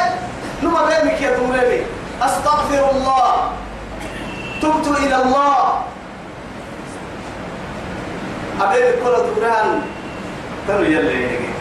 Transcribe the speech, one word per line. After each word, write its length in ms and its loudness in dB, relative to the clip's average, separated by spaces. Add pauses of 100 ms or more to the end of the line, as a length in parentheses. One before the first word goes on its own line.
(640)
نما 220 4
بينك 360 2
يا 160 2
دمري. 480 2 (360)
أستغفر 720 4
الله. 600 4 (1080)
تبت 260 2 (100)
إلى 180 2
الله. 680 4 (2750)
أبي 180 2 (120)
بكل 240 2 (200)
دوران 460 2 (840)
تنو 140 2
يلا 300 2
يجي. 380 -2 (120)